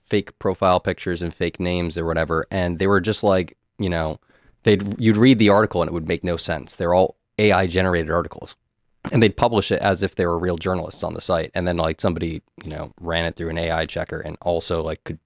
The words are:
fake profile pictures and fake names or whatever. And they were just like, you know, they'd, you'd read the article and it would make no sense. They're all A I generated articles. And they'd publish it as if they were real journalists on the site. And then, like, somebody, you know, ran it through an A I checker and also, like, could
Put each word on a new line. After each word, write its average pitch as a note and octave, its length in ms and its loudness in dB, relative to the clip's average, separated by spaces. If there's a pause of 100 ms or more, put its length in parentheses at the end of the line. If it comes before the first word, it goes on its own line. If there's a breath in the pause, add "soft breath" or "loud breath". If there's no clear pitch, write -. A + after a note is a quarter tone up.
fake - 360 -4
profile F#2 420 2
pictures F2 400 -4
and E2+ 120 -6
fake - 280 -4
names F2 360 -2
or E2 60 -4
whatever. E2 480 -2
And F2 280 -2
they G2 80 2
were G2+ 120 4
just G#2 240 -4
like, F#2 320 2 (240)
you G2+ 80 -2
know, D#2+ 320 -4 (440)
they'd, G2+ 360 2
you'd A2 160 4
read B2 220 6
the G#2 100 6
article G2+ 340 4
and D#2+ 60 0
it D#2+ 60 -6
would E2 160 -4
make F2 160 -2
no F2 100 -2
sense. D#2+ 400 -6
They're F2 180 0
all F#2 220 4 (240)
A G#2+ 140 6
I F#2+ 120 4
generated F2 460 0
articles. - 460 -4 (520)
And A2+ 140 4
they'd G#2 140 2
publish A#2 340 2
it G2+ 100 0
as F#2+ 220 0
if F#2+ 120 -4
they F#2 100 0
were E2+ 120 0
real F2 200 -2
journalists E2+ 440 -4
on E2 120 -6
the D#2+ 80 -10
site. E2 340 -2
And F2+ 100 -2
then, F2 120 -2
like, E2 240 -2
somebody, E2 400 -4 (240)
you D#2 40 -12
know, D2+ 300 -12
ran E2+ 240 -2
it E2 140 -4
through E2+ 100 -6
an E2 100 -6
A E2 140 -2
I D#2+ 140 -2
checker D#2+ 340 -8
and D#2+ 220 -10
also, E2+ 420 -2
like, D#2+ 220 -8
could D#2 200 -10